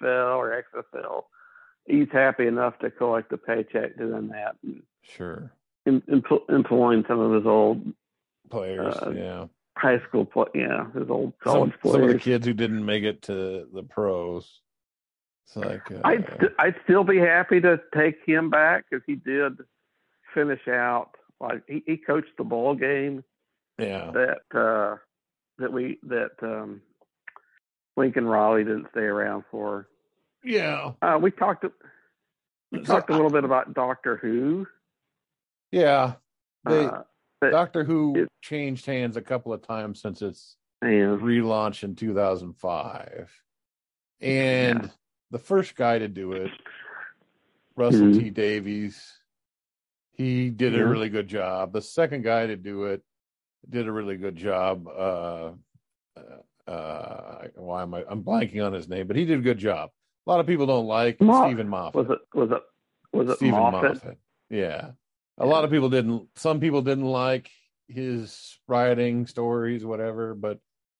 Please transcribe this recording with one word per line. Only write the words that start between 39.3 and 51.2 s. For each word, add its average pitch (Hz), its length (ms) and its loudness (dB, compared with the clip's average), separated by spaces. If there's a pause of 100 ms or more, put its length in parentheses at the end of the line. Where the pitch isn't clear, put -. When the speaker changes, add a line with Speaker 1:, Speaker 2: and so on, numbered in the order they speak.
Speaker 2:
of 107 100 -8
times 107 380 -8
since 101 220 -8
its - 340 -10 (260)
Speaker 1:
Yeah. 104 340 4
Speaker 2:
relaunch 110 680 0
in 98 120 -8
two 110 180 -4
thousand 95 400 0
five. 87 760 -8 (880)
And 127 640 2
Speaker 1:
Yeah. - 60 -12 (420)
Speaker 2:
the 120 80 -10
first 190 380 0
guy 117 220 2
to 107 100 -4
do 95 240 -8
it, 95 180 -6 (1300)
Russell 120 320 6
Speaker 1:
Mm-hmm. 104 120 8
Speaker 2:
T 110 100 -4
Davies, 104 920 -4 (880)
he 127 380 -2
did 117 240 2
a 117 40 4
Speaker 1:
Yeah. 110 60 4
Speaker 2:
really 110 240 2
good 104 200 -4